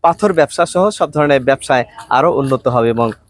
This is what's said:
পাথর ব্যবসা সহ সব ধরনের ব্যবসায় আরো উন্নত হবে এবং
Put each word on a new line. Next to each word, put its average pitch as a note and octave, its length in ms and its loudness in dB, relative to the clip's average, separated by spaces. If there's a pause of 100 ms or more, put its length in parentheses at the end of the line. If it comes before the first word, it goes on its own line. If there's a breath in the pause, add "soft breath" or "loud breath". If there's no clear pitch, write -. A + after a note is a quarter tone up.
পাথর E3+ 280 2
ব্যবসা D#3+ 340 0
সহ F3+ 240 0
সব F3 220 -4
ধরনের D3 280 2
ব্যবসায় C3 440 0 (240 loud breath)
আরো C#3 240 2
উন্নত C3 360 -2
হবে A#2+ 200 0
এবং A#2 200 0 (220)